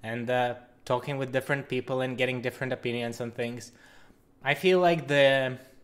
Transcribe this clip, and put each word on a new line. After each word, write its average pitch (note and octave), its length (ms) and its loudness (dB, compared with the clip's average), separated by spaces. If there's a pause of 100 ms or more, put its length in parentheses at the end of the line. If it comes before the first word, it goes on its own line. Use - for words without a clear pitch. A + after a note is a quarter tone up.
and, A#2 260 -6
uh, B2 280 0 (280)
talking C3 320 -2
with C3 160 -6
different C3 380 -2
people C3 320 -2
and B2+ 160 -4
getting B2+ 240 0
different B2+ 320 -4
opinions A#2+ 440 -6
on A#2+ 120 -6
things. A#2+ 420 -8 (720)
I C3+ 80 0
feel F#3 260 4
like E3+ 300 4
the C3+ 480 4 (280)